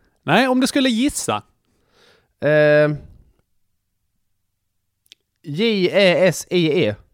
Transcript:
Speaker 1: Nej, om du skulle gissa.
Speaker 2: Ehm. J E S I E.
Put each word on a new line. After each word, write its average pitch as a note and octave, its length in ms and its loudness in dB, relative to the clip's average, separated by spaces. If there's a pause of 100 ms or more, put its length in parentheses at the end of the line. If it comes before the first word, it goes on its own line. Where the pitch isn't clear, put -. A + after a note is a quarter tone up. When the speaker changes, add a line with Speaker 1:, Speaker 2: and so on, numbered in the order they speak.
(240)
Speaker 1:
Nej, G#3 240 0
om B3+ 140 0
du C4+ 60 0
skulle C4 220 -2
gissa. A3 520 -4 (1000)
Speaker 2:
Ehm. D3+ 540 2 (2500)
J F#3+ 480 -2
E F3 360 2
S - 220 -4
I E3 360 0
E. G#2 100 -2 (180)